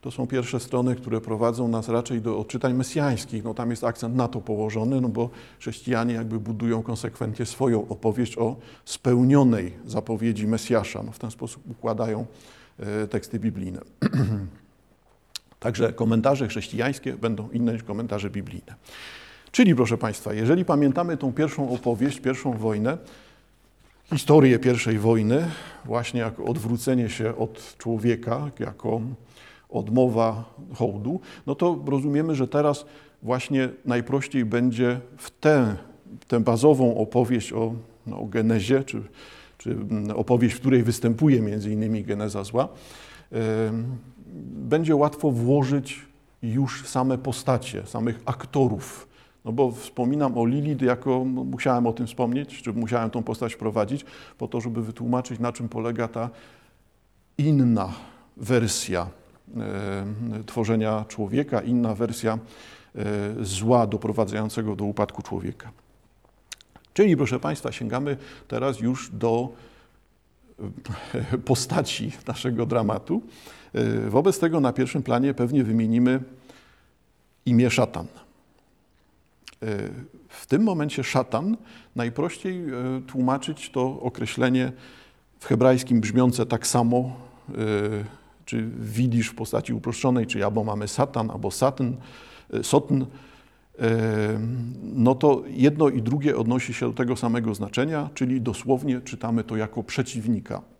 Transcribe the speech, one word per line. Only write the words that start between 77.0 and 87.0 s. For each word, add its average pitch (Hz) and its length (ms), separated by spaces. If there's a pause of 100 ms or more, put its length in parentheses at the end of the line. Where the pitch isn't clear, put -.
imię 120 240
Szatan. 104 380 (1600)
E, 104 260 (380)
w - 180
tym 160 180
momencie 151 400
szatan, 131 540 (380)
najprościej, 160 760
e, - 20 (360)
tłumaczyć 135 640
to 131 320
określenie 127 720 (680)
w - 60
hebrajskim 127 560
brzmiące 117 440
tak 110 220
samo, 123 480 (340)